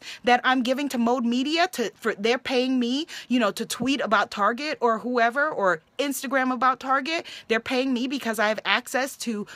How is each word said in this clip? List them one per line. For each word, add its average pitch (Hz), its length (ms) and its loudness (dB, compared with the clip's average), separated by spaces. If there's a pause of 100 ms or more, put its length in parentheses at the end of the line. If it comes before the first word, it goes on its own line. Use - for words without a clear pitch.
(260)
that 247 180 6
I'm 262 180 2
giving 254 280 -2
to 262 80 -4
Mode 240 260 2
Media 277 460 0
to, 233 260 -4
for, - 200 -2
they're 220 220 0
paying 254 420 0
me, 254 280 -2 (220)
you 247 100 2
know, 208 120 2
to 214 140 -8
tweet 262 360 -2
about 202 280 2
Target 240 520 0
or 226 180 2
whoever, 240 480 0
or 185 340 0 (160)
Instagram 262 560 0
about 254 280 2
Target. 277 440 -2 (220)
They're 226 140 0
paying 262 320 0
me 247 140 0
because 233 320 -4
I 214 100 4
have 214 160 -2
access 247 540 0
to 208 360 -6